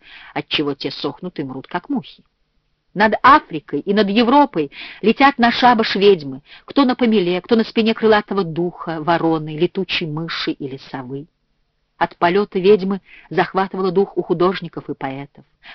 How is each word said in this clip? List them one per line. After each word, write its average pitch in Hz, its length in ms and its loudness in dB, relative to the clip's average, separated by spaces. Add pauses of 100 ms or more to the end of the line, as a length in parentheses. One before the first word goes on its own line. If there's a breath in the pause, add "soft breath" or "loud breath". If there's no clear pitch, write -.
(340 loud breath)
отчего 147 400 -4
те 143 160 -8
сохнут - 480 -10
и 151 40 -6
мрут, 147 240 -12
как - 220 -8
мухи. 247 340 -8 (720)
Над 214 280 2
Африкой 160 580 2
и 202 140 -2
над 202 160 2
Европой 190 600 2 (300 loud breath)
летят 226 380 2
на 233 120 4
шабаш 233 460 2
ведьмы, 160 460 2 (240 loud breath)
кто - 180 2
на 247 100 0
помеле, 185 460 0
кто - 160 0
на 220 80 2
спине 220 300 -2
крылатого 208 500 0
духа, 165 560 -6
вороны, 160 560 -2
летучей 175 500 -4
мыши 160 440 -8
или 135 260 -10
совы. 135 500 -12 (720)
От - 220 -4
полета 190 400 0
ведьмы 196 420 2 (300 loud breath)
захватывало 190 600 -2
дух 190 260 -2
у 180 40 -2
художников 175 680 -4
и 139 40 -10
поэтов. 139 520 -12 (280 loud breath)